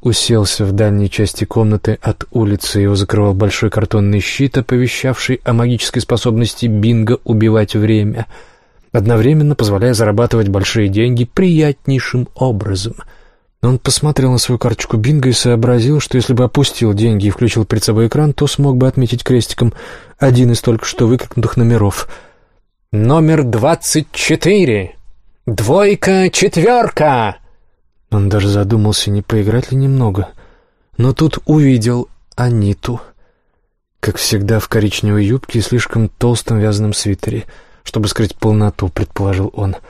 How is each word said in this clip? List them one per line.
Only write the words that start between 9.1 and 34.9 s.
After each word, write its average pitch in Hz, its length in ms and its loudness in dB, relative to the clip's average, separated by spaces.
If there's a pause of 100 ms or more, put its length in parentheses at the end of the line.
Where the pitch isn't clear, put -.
позволяя 113 400 0
зарабатывать 110 540 2
большие 98 420 0
деньги 117 360 0
приятнейшим 143 1080 0
образом. 104 640 -4 (680)
Он 123 160 2
посмотрел 135 540 0
на 123 80 2
свою 123 180 -2
карточку 117 400 -2
бинго 131 320 2
и 120 40 2
сообразил, 123 680 2
что - 180 -2
если 123 160 0
бы 123 120 2
опустил 120 500 0
деньги 104 320 2
и - 20 4
включил 110 360 0
перед 110 180 -2
собой 113 240 2
экран, 147 260 0
то 147 140 0
смог 135 300 0
бы 131 100 2
отметить 123 360 0
крестиком 120 500 0 (440)
один 123 360 4
из 110 80 -2
только 113 240 0
что - 200 -2
выкрикнутых 113 500 -2
номеров. 113 540 0 (840)
«Номер 151 520 2
двадцать 131 680 -2
четыре! 160 840 0 (500)
Двойка, 185 840 2
четвёрка!» 156 1040 0 (760)
Он 101 160 2
даже 101 220 2
задумался, 104 600 0
не 101 100 -2
поиграть 110 500 -2
ли 131 60 -2
немного. 127 520 0 (680)
Но 127 160 2
тут - 320 0
увидел 127 640 2 (260)
Аниту. 117 680 -2 (960)
Как - 180 -4
всегда, 104 420 0
в - 80 -8
коричневой 104 580 0